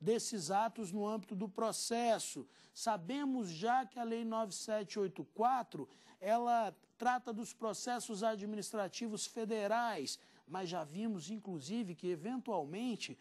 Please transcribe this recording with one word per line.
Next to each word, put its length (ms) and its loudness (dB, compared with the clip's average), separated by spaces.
desses 500 2
atos 400 2
no 160 0
âmbito 300 -2
do 120 -2
processo. 960 2
Sabemos 760 0
já 380 2
que 120 -14
a 60 -2
Lei 200 -2
nove 280 0
sete 460 -2
oito 260 -2
quatro, 640 0
ela 560 4
trata 360 2
dos 200 -4
processos 720 -2
administrativos 1000 -2
federais, 960 0
mas 220 -4
já 140 -2
vimos, 480 -4
inclusive, 640 -4
que 140 -6
eventualmente, 1120 -2